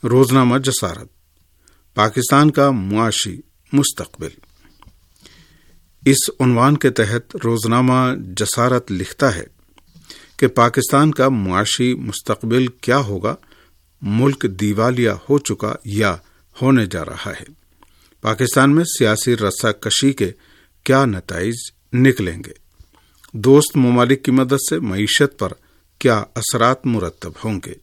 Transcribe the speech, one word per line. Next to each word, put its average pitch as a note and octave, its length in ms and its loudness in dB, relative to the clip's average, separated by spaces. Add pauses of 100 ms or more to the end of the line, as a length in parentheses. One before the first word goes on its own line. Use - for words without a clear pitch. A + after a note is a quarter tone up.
روزنامہ B2 520 4
جسارت، A#2 500 -6 (840)
پاکستان C3 560 2
کا C#3 200 2
معاشی G#2 720 -2 (320)
مستقبل، - 580 -4 (1800)
اس - 200 0 (100)
عنوان B2+ 360 2
کے C#3 140 2
تحت A#2 540 -4
روزنامہ B2 720 0
جسارت A#2 760 -2
لکھتا F#2 440 -2
ہے - 80 -10 (920)
کہ C3+ 100 2
پاکستان C3+ 680 2
کا C3+ 160 2
معاشی A2 680 -2
مستقبل A#2+ 720 -4
کیا A#2+ 320 -2
ہوگا، G#2 380 -4 (680)
ملک B2+ 440 0 (140)
دیوالیہ A2 500 0
ہو A#2+ 280 0
چکا - 360 -6 (100)
یا G2+ 320 -2 (460)
ہونے B2+ 240 2
جا F2 180 -8
رہا - 360 -12
ہے، - 40 -18 (760)
پاکستان B2+ 540 2
میں E3 100 4
سیاسی A2+ 520 0
رسا G#2 360 -2
کشی C3+ 400 -2
کے G2+ 180 -2 (540)
کیا C#3 200 2
نتائج F#2+ 500 -4 (380)
نکلیں B2 540 2
گے، - 60 -18 (800)
دوست C3+ 440 4
ممالک B2 480 2
کی C#3 60 0
مدد C3 260 2 (140)
سے D#3+ 80 -4
معیشت G#2+ 600 0
پر F#2 140 -6 (460)
کیا A2 260 2 (100)
اثرات A#2 520 0
مرتب F2+ 460 -4 (120)
ہوں G#2+ 220 -4
گے۔ F2+ 160 -16